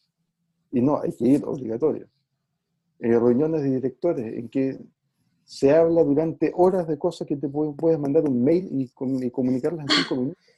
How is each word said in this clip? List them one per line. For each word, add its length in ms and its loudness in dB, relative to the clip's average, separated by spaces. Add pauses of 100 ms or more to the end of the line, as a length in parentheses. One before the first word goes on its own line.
(720)
Y 80 0
no, 200 2
hay 120 -6
que 160 -2
ir 160 2
obligatorio. 640 -4 (880)
Eh, 180 2
reuniones 460 2
de 80 -2
directores 680 -4
en 120 -10
que 320 -4 (680)
se 240 4
habla 300 6
durante 500 0
horas 320 4
de 120 -4
cosas 280 -4
que 100 -4
te 120 -4
pueden, 260 -4
puedes 240 2
mandar 300 2
un 160 0
mail 260 2
y 200 -4
com-, 320 -4
y 80 -4
comunicarlas 560 -2
en 100 2
cinco 200 -2
minutos. 280 -6 (140)